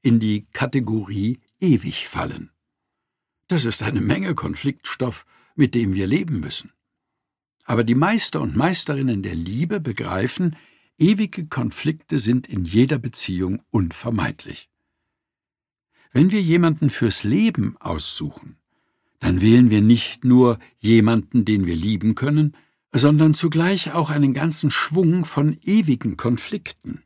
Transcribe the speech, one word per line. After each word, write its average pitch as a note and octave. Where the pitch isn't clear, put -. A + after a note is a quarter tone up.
in A#2
die G#2+
Kategorie A2
ewig -
fallen. -
Das D#3+
ist A2+
eine -
Menge F#3
Konfliktstoff, -
mit C#3
dem G#2+
wir F#2+
leben D3+
müssen. -
Aber A2
die A#2
Meister E3+
und A#2+
Meisterinnen C3+
der F#2
Liebe A#2+
begreifen, A#2
ewige F#3+
Konflikte C#3
sind A#2+
in F#2
jeder A#2+
Beziehung F#2
unvermeidlich. -
Wenn D#3+
wir G3+
jemanden E3
fürs -
Leben D3
aussuchen, -
dann F2
wählen A#2
wir G#2
nicht A#2
nur B2
jemanden, A2+
den G2
wir E2+
lieben G#2
können, D3
sondern D3+
zugleich E3
auch D#3+
einen C#3+
ganzen D3+
Schwung F3
von D3+
ewigen D3+
Konflikten -